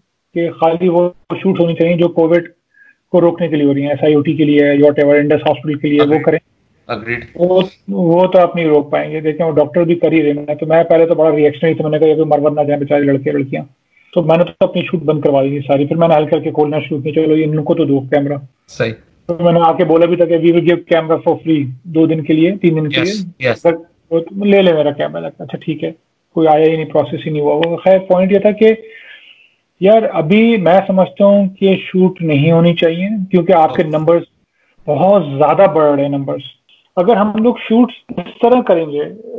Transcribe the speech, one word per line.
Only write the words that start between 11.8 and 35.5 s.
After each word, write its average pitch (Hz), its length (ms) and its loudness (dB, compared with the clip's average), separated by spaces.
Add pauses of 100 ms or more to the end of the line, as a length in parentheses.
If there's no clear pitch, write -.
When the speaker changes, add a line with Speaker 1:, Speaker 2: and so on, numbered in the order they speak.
Speaker 1:
मैंने 151 160 -2
कहा, 156 100 4
"ये 151 60 4
कोई 160 100 0
मर 151 140 0
वर 147 120 0
ना 147 120 0
जाए 143 140 -2
बेचारे 143 260 -2
लड़के 139 280 -2
लड़कियां।" 143 320 -6 (500)
तो 180 80 0
मैंने 165 220 2
तो 175 240 -4
अपनी 175 140 -4
shoot 160 220 -6
बंद 151 200 -2
करवा 139 200 2
दी 139 140 -2
थी 143 40 -6
सारी। 143 260 -2
फिर 160 100 -4
मैंने 165 180 2
हल्के 151 200 0
हल्के 151 160 -4
खोलना 151 280 -2
शुरू 143 220 -6
किया, 156 240 -2
"चलो, 156 100 2
ये 156 80 0
इनको 151 300 -2
तो 160 120 -2
दो 139 140 0
camera।" 143 420 -4 (260)
Speaker 2:
सही। 113 240 -6 (380)
Speaker 1:
तो 170 140 -6
मैंने 170 160 2
आके 165 240 2
बोला 165 220 2
भी 170 100 0
था 175 100 2
कि 170 120 2
we 165 200 2
will 160 80 0
give 170 140 2 (140)
camera 160 240 0
for 165 160 -2
free, 151 320 -2 (220)
दो 160 200 2
दिन 160 160 -2
के 160 100 -2
लिए, 160 180 2
तीन 175 240 0
दिन 156 120 -2
के 139 140 -4
Speaker 2:
यस, 190 240 -4
Speaker 1:
लिए। 127 240 -6
Speaker 2:
yes। 113 180 -4
Speaker 1:
but 165 80 2 (360)
वो 165 80 0
तो 196 260 -6
ले 196 160 4
ले 180 120 4
मेरा 147 180 0
camera, 151 280 -6
लगता, - 240 -12
"अच्छा, - 140 -12
ठीक 151 260 -8
है।" - 120 -8 (400)
कोई 160 120 2
आया 156 180 4
ही 160 120 2
नहीं, 156 80 -6
process 147 400 -4
ही 160 60 -6
नहीं 147 100 -4
हुआ। 147 120 0
वो 165 240 -2
खैर, 190 220 2
point 185 320 0
ये 196 80 4
था 214 120 2
कि 220 320 2 (1000)
यार, 214 220 4
अभी 208 540 0
मैं 190 300 2
समझता 185 380 0
हूँ 202 220 4
कि 190 280 0
shoot 185 460 -2
नहीं 156 300 0
होनी 170 220 4
चाहिए, 170 360 -2 (220)
क्योंकि 180 220 2
आपके 165 300 2
Speaker 2:
ओके। 156 80 -8
Speaker 1:
numbers 160 320 0 (640)
बहुत 156 380 2
ज्यादा 147 420 2